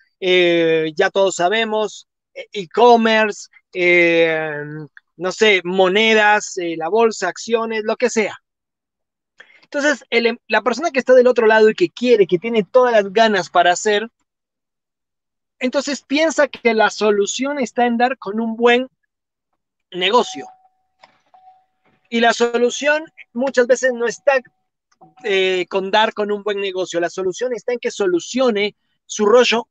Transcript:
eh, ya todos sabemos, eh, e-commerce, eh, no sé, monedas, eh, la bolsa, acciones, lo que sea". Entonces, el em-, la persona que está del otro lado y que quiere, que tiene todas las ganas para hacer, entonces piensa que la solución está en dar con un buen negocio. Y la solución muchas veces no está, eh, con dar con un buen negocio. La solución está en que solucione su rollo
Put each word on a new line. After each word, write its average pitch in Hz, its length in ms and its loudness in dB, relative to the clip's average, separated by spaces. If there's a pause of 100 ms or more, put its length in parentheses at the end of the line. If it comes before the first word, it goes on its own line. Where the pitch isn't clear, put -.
(200)
eh, 170 760 0
ya 190 140 0
todos 196 260 0
sabemos, 214 720 -2 (260)
eh, - 180 -16
e-commerce, 220 1000 2 (240)
eh, 165 880 2 (540)
no 180 140 -6
sé, 202 320 2
monedas, 208 960 2
eh, 170 200 -6
la 160 120 -6
bolsa, 220 380 0
acciones, 226 560 -4
lo 220 120 -2
que 247 140 -2
sea". 214 280 -4 (1300)
Entonces, 285 460 -2
el 233 180 0
em-, 226 100 -4 (100)
la 220 140 0
persona 240 300 -2
que 269 80 -4
está 254 140 2
del 247 140 6
otro 233 200 2
lado 220 220 6
y 214 40 2
que 170 160 0
quiere, 233 380 2
que 180 100 0
tiene 226 260 -2
todas 247 280 2
las 202 220 2
ganas 208 360 0
para 175 220 2
hacer, 208 380 -2 (1500)
entonces 269 440 -4
piensa 294 480 0
que - 240 -2
la 214 160 2
solución 214 680 -2
está 240 260 -2
en 240 120 -2
dar 254 200 0
con 208 240 -8
un 226 160 -6
buen 240 320 2 (1000)
negocio. 190 560 -2 (1600)
Y 233 100 -2
la 233 140 4
solución 240 720 -2 (280)
muchas 254 340 0
veces 254 260 0
no 233 120 -4
está, 262 340 0 (840)
eh, 190 460 -2
con 190 220 -4
dar 220 220 2
con 208 180 -4
un 208 120 -6
buen 202 180 -4
negocio. 185 380 -6
La 170 100 -2
solución 190 440 -6
está 226 200 -6
en 240 60 -4
que 240 120 -6
solucione 208 840 -2 (300)
su - 200 -4
rollo 233 460 4